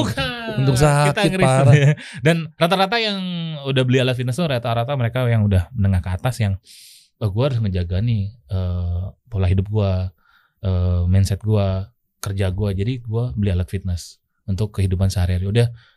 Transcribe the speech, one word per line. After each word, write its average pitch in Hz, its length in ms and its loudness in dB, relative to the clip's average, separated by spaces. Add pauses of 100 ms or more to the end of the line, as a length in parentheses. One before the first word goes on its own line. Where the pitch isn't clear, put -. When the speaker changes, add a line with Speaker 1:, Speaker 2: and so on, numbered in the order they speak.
Speaker 1:
Bukan. 240 560 -4
Speaker 2:
untuk 135 160 2
Speaker 1:
Kita 143 340 4
Speaker 2:
sakit, 196 220 2
Speaker 1:
ngeriset. - 160 2 (100)
Speaker 2:
parah. 135 160 8 (300)
Speaker 1:
<laughs> 123 200 -8
Dan 165 120 4 (180)
rata-rata 190 420 2
yang 214 220 -2 (460)
udah 135 180 2
beli 127 160 2
alat 127 160 2
fitness 123 220 -4
tuh 175 100 -2
rata-rata 120 480 -2
mereka 123 320 -2
yang 113 160 2
udah 95 280 4
menengah 98 300 2
ke 90 120 -6
atas 120 260 -4
yang, 98 160 0 (640)
"Oh, 110 100 -2
gua 120 220 0
harus 120 80 -2
ngejaga 92 400 -2
nih, 104 320 -2
eh, 90 720 -4 (240)
pola 95 200 -2
hidup 95 200 2
gua, 98 480 -2 (460)
eh, 90 440 0
mindset 95 360 2
gua, 98 500 0 (300)
kerja 98 280 -4
gua. 101 220 -2
Jadi 110 300 -4
gua 120 320 -4
beli 104 180 0
alat 90 160 0
fitness 92 540 -8 (240)
untuk 104 280 -4
kehidupan 95 360 0
sehari-hari." 92 400 -2
Udah 117 240 2 (240)